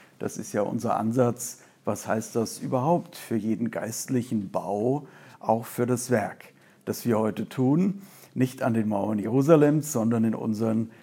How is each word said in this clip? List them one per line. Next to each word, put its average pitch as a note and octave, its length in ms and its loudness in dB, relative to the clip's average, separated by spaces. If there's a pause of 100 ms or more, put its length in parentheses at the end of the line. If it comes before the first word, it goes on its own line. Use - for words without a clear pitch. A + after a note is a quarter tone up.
(200)
Das - 180 -6
ist - 160 -8
ja G#2 80 2
unser A2 360 -2
Ansatz. A#2 640 0 (220)
Was - 220 -4
heißt G#2+ 300 -4
das A2+ 240 -2
überhaupt C3 560 -2
für - 200 -6
jeden A2 360 -2
geistlichen A2+ 800 -4
Bau, G#2+ 560 -2 (320)
auch A#2 260 0
für A#2+ 220 -2
das B2 240 -2
Werk, G2+ 420 -2 (320)
das - 220 -6
wir A2 100 4
heute A2 320 0
tun? D3+ 540 2 (320)
Nicht B2+ 260 0
an B2 140 0
den A2 120 2
Mauern G#2 300 0
Jerusalems, D3 720 4
sondern A2+ 340 2
in A2 100 2
unseren A2 560 -2 (120)